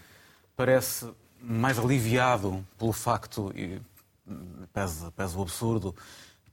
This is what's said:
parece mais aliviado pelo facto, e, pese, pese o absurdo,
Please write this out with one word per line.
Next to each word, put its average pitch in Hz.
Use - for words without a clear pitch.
parece 127
mais 117
aliviado 117
pelo 113
facto, 107
e, 95
pese, 85
pese 90
o 95
absurdo, 98